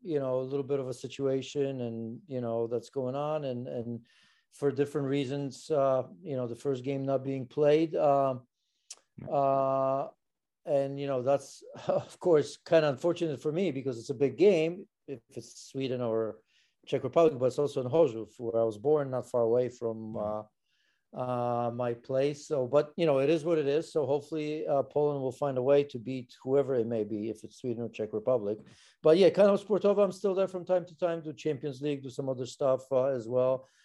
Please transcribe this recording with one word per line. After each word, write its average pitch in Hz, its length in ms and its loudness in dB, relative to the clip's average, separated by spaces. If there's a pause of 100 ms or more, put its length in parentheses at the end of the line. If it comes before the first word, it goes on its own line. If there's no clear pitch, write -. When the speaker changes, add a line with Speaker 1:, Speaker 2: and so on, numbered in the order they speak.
Speaker 1:
you 160 200 -2
know, 131 180 0
a 131 120 -4
little 139 120 -2
bit 139 160 -2
of 127 80 -6
a 127 60 -6
situation 135 880 -4
and, 113 480 -8
you 127 100 -6
know, 117 280 -2
that's 117 220 -4
going 127 260 -4
on 151 280 -4
and, 127 240 -6
and 120 320 -6 (540)
for 143 180 0
different 139 380 -2
reasons, 139 600 -4
uh, 135 340 2 (200)
you 147 140 -6
know, 123 100 -2
the 120 80 -8
first 131 300 -4
game 139 180 -4
not 135 220 0
being 135 200 -4
played. 151 480 2
Um, 139 540 2 (720)
Speaker 2:
Yeah. - 100 -14
Speaker 1:
uh, 135 800 0 (560)
and, 139 320 0
you 139 100 -4
know, 135 140 -2
that's, 139 400 0 (140)
<laughs> - 140 -16
of - 320 -2
course, 156 340 4
kinda 160 320 4
unfortunate 160 540 -2
for 156 100 -2
me 170 200 -2
because 127 280 -4
it's 117 120 -8
a 120 140 -4
big 113 120 0
game 175 500 4 (220)
if 131 100 -12 (160)
it's - 360 -18
Sweden 131 280 -4
or 113 380 -2 (480)
Czech 131 180 -2
Republic, 156 340 4
but 127 100 2
it's 120 120 -2
also 143 220 -2
in 123 80 -4
Chorzów, 120 400 2 (100)
where 113 220 0
I - 20 4
was 110 140 -2
born, 139 340 0
not 123 180 -6
far 123 120 0
away 120 260 2
from, 113 480 -8
Speaker 2:
Yeah. 110 60 -6
Speaker 1:
uh, 107 220 -4 (800)
uh, 120 500 -2
my 120 220 -2
place. 135 540 -2
So, 135 180 -2
but, 147 300 2
you 170 100 2
know, 139 140 6
it 139 100 4
is 160 140 2
what 165 140 2
it 143 100 0
is. 156 240 0
So 151 140 0
hopefully, 151 600 -2
uh, 139 180 2
Poland 147 380 0
will 131 120 -2
find 139 240 -2
a 127 40 0
way 143 220 6
to 143 160 -10
beat 127 420 -8
whoever 135 340 2
it 113 120 2
may 113 160 0
be, 107 260 -6
if 107 140 -10
it's - 140 -20
Sweden 117 260 -6
or 110 60 -6
Czech 107 240 -6
Republic. 107 440 -2 (460)
But 156 140 8
yeah, 185 140 8
Kanał 202 260 6
Sportowy, 202 440 2
I'm 190 120 2
still 190 200 -2
there 190 140 0
from 185 160 -8
time 175 220 0
to 170 100 -20
time, 170 240 -2
do 156 140 -10
Champions 135 480 -4
League, 143 220 -4
do 131 60 -12
some 135 200 -6
other 127 160 -6
stuff, 131 440 0
uh, 131 180 2
as 123 200 -4
well, 127 400 0 (180)